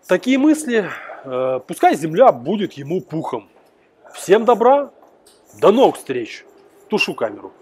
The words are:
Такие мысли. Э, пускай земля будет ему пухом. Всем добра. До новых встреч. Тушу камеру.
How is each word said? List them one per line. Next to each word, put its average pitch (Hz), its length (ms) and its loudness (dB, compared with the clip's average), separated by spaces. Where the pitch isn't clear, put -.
Такие 247 320 0
мысли. 247 520 0
Э, 131 420 -4
пускай 349 280 0
земля 165 380 4
будет 160 400 -6
ему 143 280 -6
пухом. 131 480 -8
Всем 214 300 0
добра. 247 460 2
До 175 100 6
новых 220 260 4
встреч. - 480 -10
Тушу 196 260 -2
камеру. 101 480 -8